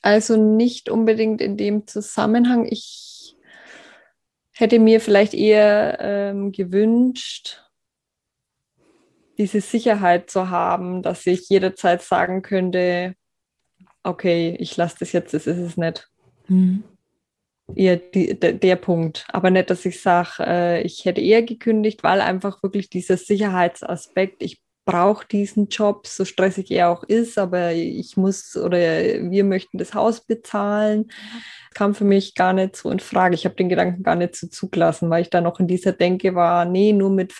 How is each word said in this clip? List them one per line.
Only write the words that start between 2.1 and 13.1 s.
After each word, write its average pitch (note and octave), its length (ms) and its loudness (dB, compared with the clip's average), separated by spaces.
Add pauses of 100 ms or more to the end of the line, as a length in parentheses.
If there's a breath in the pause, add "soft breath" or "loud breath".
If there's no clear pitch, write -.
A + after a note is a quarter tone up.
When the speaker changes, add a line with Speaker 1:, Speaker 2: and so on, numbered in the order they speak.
Speaker 1:
Ich - 680 -14 (1160 loud breath)
hätte A#3 260 4
mir A3 220 8
vielleicht G#3 340 4
eher, G#3 680 4
ähm, G3+ 520 -4
gewünscht, A3 1080 -2 (1800)
diese G#3 220 0
Sicherheit G3 720 0
zu F#3 200 -4
haben, F3+ 520 -4
dass F3+ 240 -6
ich F3+ 220 -2
jederzeit F#3 540 0
sagen F#3 400 -2
könnte, F3+ 720 -2 (880)